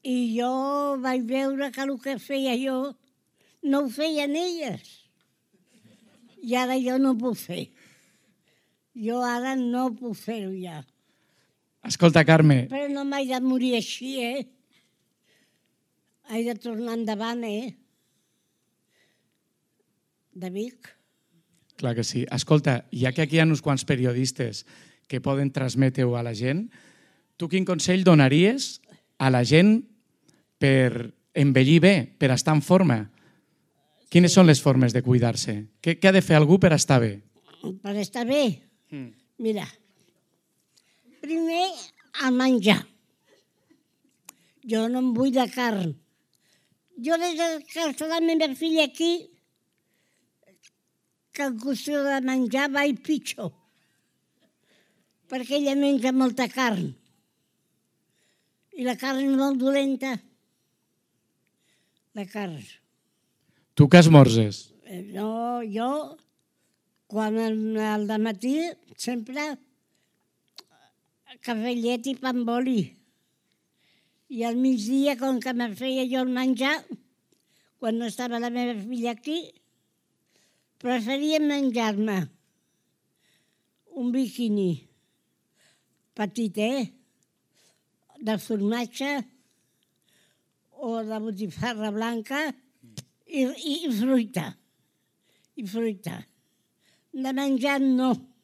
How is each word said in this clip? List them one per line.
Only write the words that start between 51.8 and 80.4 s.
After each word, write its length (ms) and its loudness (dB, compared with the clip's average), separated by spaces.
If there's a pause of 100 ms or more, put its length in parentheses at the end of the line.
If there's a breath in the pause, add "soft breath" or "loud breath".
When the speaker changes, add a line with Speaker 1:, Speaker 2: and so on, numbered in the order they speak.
Speaker 1:
de 160 -2
menjar 480 -2
vaig 320 -2
pitjor. 480 -6 (1800)
Perquè 260 -4
ella 160 0
menja 400 2
molta 400 2
carn. 380 -2 (1800)
I 120 -6
la 160 -2
carn 220 -2
és 100 2
molt 240 2
dolenta. 560 0 (2000)
La 160 -10
carn. 300 -8 (1120)
Speaker 2:
Tu 160 6
què 140 12
esmorzes? 640 8 (180)
Speaker 1:
Eh, 160 -14 (140)
no, 500 -6
jo, 220 -4 (1200)
quan 320 -2
al, 160 -2 (240)
al 240 -2
dematí, 480 -2 (400)
sempre 540 -8 (1900)
cafè, 320 -6
llet 380 -4
i 100 -4
pa 80 -4
amb 240 -2
oli. 240 0 (1500)
I 160 -6
al 160 -2
migdia, 560 0
com 240 -2
que 160 -6
me 160 -4
feia 360 -4
jo 120 -2
el 80 -2
menjar, 460 -2 (1040)
quan 160 -2
no 80 -4
estava 360 -8
la 120 -6
meva 320 -4
filla 320 -6
aquí, 220 -8 (1400)